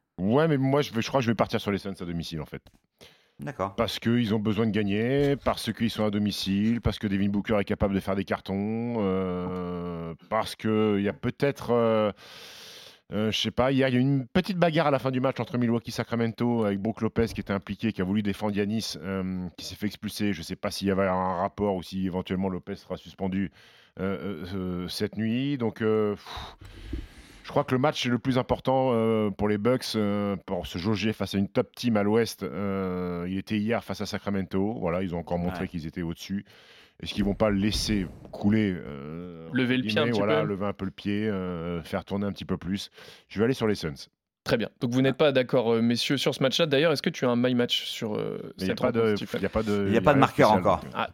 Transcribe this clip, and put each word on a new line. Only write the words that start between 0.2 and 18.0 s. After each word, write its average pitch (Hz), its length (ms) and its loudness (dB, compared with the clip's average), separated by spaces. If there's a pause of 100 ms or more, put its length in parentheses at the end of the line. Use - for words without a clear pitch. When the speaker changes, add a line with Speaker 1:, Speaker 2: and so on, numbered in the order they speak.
Speaker 1:
mais 147 120 2
moi, 135 220 2
je - 120 -2
vais, 113 100 0
je - 60 -2
crois 135 100 2
que 123 60 2
je 113 80 2
vais - 20 4
partir 107 260 2
sur 101 120 -2
les 95 60 0
Suns 98 120 -8 (100)
à 95 40 -10
domicile, 85 360 -6
en 69 60 -8
fait. - 160 -12 (800)
Speaker 2:
D'accord. 143 340 -6
Speaker 1:
Parce - 240 -2
qu'ils 117 340 2
ont 113 60 2
besoin 107 260 2
de 113 60 2
gagner, 113 640 2
parce 117 380 -2
qu'ils 113 180 0
sont 107 140 -2
à 107 80 2
domicile, 104 680 0
parce - 200 -2
que 107 80 0
Devin 98 220 2
Booker 101 280 2
est 98 60 2
capable 101 320 0
de - 20 4
faire 95 160 -2
des 98 80 -2
cartons, 107 760 -4
euh, 90 1160 -2 (160)
parce 107 240 0
qu'il 107 460 2
y 101 80 2
a - 40 0
peut-être, 127 600 -2
euh, 110 400 4 (1000)
euh, 107 200 0
je - 80 -2
sais 107 100 0
pas, 127 220 2
hier, 131 160 4
il 131 60 0
y - 20 4
a - 20 4
eu 123 40 4
une 135 260 2
petite 185 280 0
bagarre 165 300 4
à 143 60 4
la 131 80 2
fin 127 100 -2
du 127 80 0
match 131 220 0
entre 123 180 -2
Milwaukee 117 320 0
et - 20 -8
Sacramento 117 720 0
avec 101 140 2
Brook 107 220 -2
Lopez 113 340 2
qui - 60 -8
était 101 120 -2
impliqué, 101 400 -2
qui - 80 -4